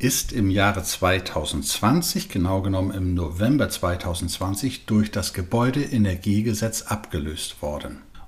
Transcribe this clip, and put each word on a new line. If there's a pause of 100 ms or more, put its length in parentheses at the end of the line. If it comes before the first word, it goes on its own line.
ist
im
Jahre
zweitausendzwanzig,
genau
genommen
im
November
zweitausendzwanzig,
durch
das
Gebäudeenergiegesetz
abgelöst
worden. (300)